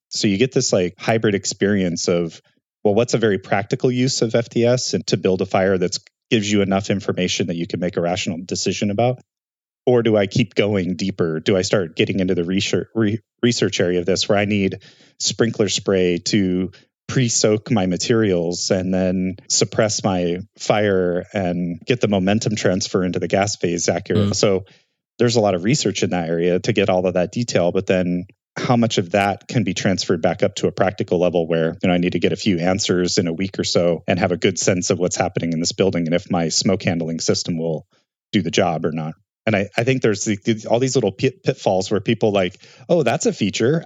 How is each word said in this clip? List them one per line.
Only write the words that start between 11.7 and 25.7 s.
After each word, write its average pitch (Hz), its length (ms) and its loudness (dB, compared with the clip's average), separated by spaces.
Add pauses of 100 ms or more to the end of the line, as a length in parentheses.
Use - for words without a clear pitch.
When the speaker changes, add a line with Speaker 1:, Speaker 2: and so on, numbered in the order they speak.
Speaker 1:
getting 95 260 0
into 92 140 2
the 87 100 -2
research, 95 500 -2
re-, 110 260 0 (220)
research 120 380 0
area 90 180 2
of 87 80 -2
this 90 240 0
where 101 80 4
I 104 80 2
need 98 320 0 (420)
sprinkler 110 480 0
spray 92 580 0
to 92 440 0 (360)
pre-soak 113 640 0
my 104 140 2
materials 90 840 0
and 92 240 0
then 92 420 0 (140)
suppress - 540 0
my 90 340 0 (200)
fire 92 760 0
and 87 500 -2
get 123 160 0
the - 80 0
momentum 101 480 0
transfer 95 480 0
into 90 140 -2
the 85 100 -4
gas 101 280 0
phase 87 340 -2
accurate? 92 400 0
Speaker 2:
Mm. 101 40 -2
Speaker 1:
So 98 300 0 (540)
there's 117 180 2
a 120 40 4
lot 101 140 4
of 87 100 -4
research 113 380 0